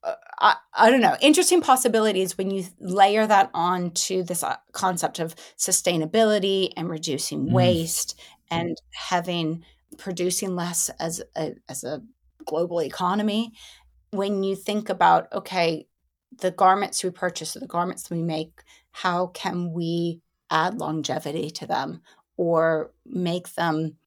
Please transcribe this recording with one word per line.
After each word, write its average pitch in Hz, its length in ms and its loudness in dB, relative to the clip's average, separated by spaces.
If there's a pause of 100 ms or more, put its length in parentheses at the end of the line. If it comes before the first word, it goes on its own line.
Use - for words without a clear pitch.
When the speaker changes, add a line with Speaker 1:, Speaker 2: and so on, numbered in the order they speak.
Speaker 1:
uh, - 120 -6 (240)
I, - 160 4 (180)
I - 160 6
don't 254 120 6
know, 156 200 4
interesting 349 400 6
possibilities 220 760 2
when 190 120 -2
you 196 160 -4 (140)
layer 202 480 4
that 196 260 6
on 175 380 0
to 185 320 -2
this, 175 200 -6
uh, - 120 -4 (160)
concept - 480 -2
of 165 160 -6 (220)
sustainability 190 1160 2
and 170 140 -6
reducing 151 580 -4
Speaker 2:
Mm. - 40 -2
Speaker 1:
waste 165 680 0 (300)
and 170 280 -4 (160)
having, 170 720 -2 (340)
producing 180 580 -4
less 175 340 -4 (100)
as 165 220 -6 (140)
a, 156 180 -4 (140)
as - 160 -12
a 135 180 -8 (440)
global 170 360 -2
economy. 208 680 -2 (600)
When 196 320 -2
you 190 120 -2
think 214 340 -4
about, 170 440 4
okay, 170 540 -2 (540)
the 185 100 0
garments 190 520 2
we 185 60 -2
purchase, 175 440 -6
the - 140 -12
garments 175 420 -6
we 170 120 -4
make, 160 400 -6 (300)
how 180 360 -2
can 175 460 -6
we 170 480 -4 (300)
add 160 280 0
longevity 156 720 -6
to - 140 -14
them 151 360 -6 (360)
or 165 540 2 (140)
make 175 500 -4
them 160 400 -2 (120)